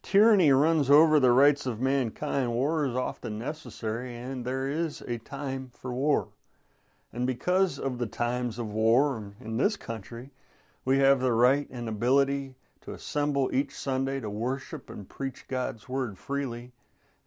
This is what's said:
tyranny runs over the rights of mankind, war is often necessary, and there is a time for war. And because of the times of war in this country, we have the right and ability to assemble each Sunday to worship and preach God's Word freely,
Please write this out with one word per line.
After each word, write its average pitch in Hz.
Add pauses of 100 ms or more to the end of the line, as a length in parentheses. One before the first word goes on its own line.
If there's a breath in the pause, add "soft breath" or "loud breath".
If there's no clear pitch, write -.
tyranny 202
runs 143
over 151
the 127
rights 139
of 113
mankind, 135
war 147
is 120
often 127
necessary, 120
and 123
there 131
is 151
a 120
time 135
for 127
war. 127 (840)
And 123
because 170
of 127
the 120
times 120
of 107
war 110
in 113
this 196
country, 117 (540 soft breath)
we 135
have 135
the 127
right 131
and 120
ability 135 (260)
to 101
assemble 143
each 147
Sunday 135
to 107
worship 127
and 104
preach -
God's 123
Word 127
freely, 123 (540)